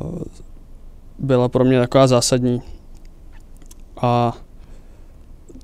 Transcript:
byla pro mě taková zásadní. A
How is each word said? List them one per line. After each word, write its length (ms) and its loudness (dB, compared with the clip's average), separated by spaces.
byla 300 2
pro 160 2
mě 140 4
taková 280 4
zásadní. 540 2
A 320 0